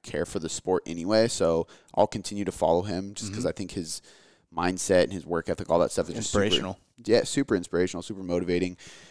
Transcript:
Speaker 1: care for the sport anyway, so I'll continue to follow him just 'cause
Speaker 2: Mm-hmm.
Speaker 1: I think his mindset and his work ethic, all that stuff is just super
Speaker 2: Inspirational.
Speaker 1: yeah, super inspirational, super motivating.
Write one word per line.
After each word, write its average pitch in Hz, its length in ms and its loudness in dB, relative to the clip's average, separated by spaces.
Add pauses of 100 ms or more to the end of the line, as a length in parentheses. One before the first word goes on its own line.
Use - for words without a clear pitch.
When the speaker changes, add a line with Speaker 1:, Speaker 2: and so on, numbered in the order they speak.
Speaker 1:
care 78 240 -4
for 95 140 -6
the 80 80 -6
sport - 380 -2
anyway, 101 420 2
so 82 400 0 (260)
I'll 104 140 4
continue 101 360 -6
to 92 80 -4
follow 85 300 2
him 98 320 -6
just 107 180 -10
'cause 110 100 -6
Speaker 2:
Mm-hmm. - 60 0
Speaker 1:
I 82 40 -2
think 92 200 -8
his 80 300 -8 (520)
mindset 90 500 4
and - 80 -2
his 90 140 -8
work 82 220 -4
ethic, 82 220 -4
all 85 80 6
that 85 140 2
stuff - 160 -2
is 85 80 -6
just 110 140 -6
super 101 140 2
Speaker 2:
Inspirational. - 340 0 (260)
Speaker 1:
yeah, 113 200 6
super 135 300 0
inspirational, 87 480 0
super 95 200 -10
motivating. 90 540 0 (340)